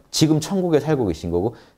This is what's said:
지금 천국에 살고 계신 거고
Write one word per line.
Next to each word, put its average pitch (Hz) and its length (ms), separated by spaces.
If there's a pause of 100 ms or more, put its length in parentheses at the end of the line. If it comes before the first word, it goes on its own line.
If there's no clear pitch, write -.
지금 151 300
천국에 180 400
살고 135 280
계신 85 240
거고 95 240 (220)